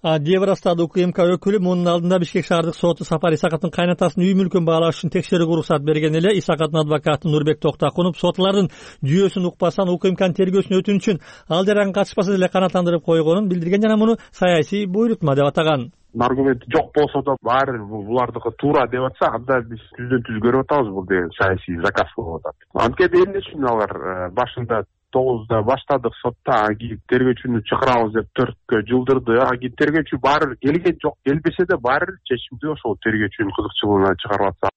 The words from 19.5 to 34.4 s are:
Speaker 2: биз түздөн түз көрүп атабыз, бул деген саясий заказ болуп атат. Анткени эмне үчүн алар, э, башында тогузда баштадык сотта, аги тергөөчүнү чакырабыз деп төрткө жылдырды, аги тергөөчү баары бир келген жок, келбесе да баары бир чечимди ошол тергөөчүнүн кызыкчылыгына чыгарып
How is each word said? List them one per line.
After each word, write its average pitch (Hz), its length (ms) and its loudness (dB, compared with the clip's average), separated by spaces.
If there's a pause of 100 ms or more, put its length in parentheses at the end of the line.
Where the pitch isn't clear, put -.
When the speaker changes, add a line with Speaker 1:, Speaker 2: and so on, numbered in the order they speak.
Speaker 2:
биз 113 140 -14 (160)
түздөн 123 260 -2
түз 113 220 -6
көрүп 131 180 2
атабыз, 131 300 0
бул 95 160 -6
деген 90 260 -2
саясий 95 480 -2
заказ 98 320 0
болуп 82 300 -10
атат. 78 100 -10 (180)
Анткени 175 520 2
эмне 196 160 -6
үчүн 147 260 -6
алар, 107 240 0
э, 90 400 -6
башында 117 540 -4 (260)
тогузда 117 520 0
баштадык 131 600 -2
сотта, 117 480 0
аги 110 240 -6 (160)
тергөөчүнү 127 560 0
чакырабыз 117 480 0
деп 107 160 -2
төрткө - 560 -2
жылдырды, 127 560 2
аги 127 320 -2
тергөөчү 151 480 0
баары 139 320 0
бир - 80 -20
келген 165 400 2
жок, 147 120 -2 (120)
келбесе 160 400 0
да 185 80 2
баары 131 320 0
бир - 160 -14
чечимди 123 480 -6
ошол 110 320 -4
тергөөчүнүн 107 480 -2
кызыкчылыгына 98 640 0
чыгарып 98 400 -2